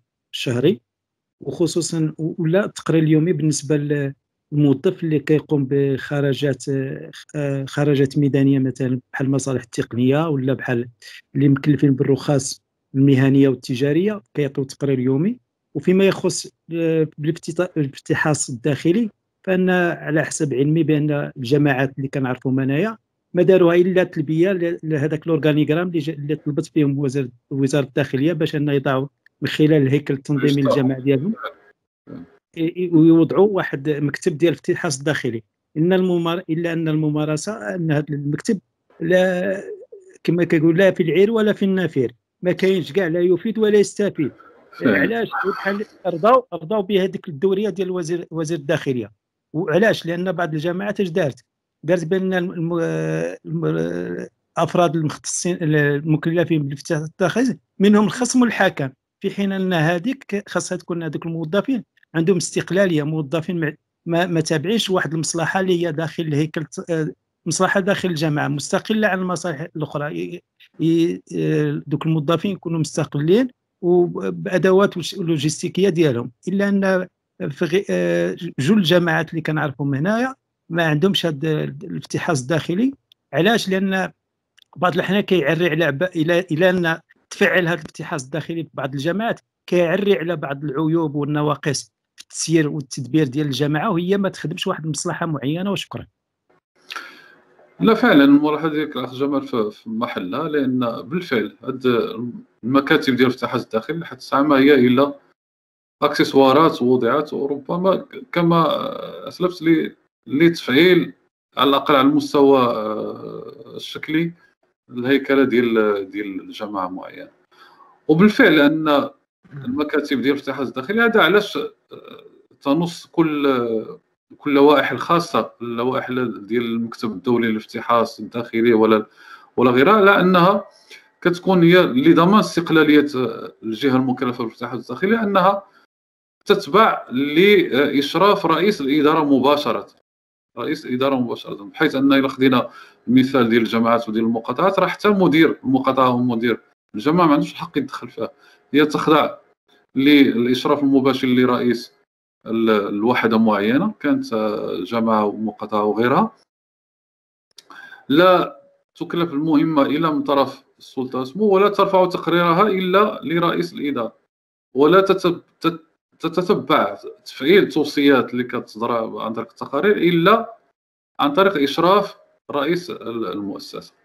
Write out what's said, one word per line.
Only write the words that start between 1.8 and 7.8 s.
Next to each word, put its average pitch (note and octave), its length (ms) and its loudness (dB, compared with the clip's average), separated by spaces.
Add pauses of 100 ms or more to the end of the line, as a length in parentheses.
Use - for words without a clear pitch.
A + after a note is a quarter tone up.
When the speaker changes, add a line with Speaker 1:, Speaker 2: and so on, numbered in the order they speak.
Speaker 1:
و-، D#3 200 -6
ولا F3+ 280 0
التقرير E3 380 -2
اليومي D#3 300 2
بالنسبة D3+ 440 -2
للموظف D3 1300 -2
اللي D#3 160 0
كيقوم C#3+ 500 0
بخرجات، C#3 1000 -2 (680)
آه، C#3 320 -4
خرجات C#3+ 500 0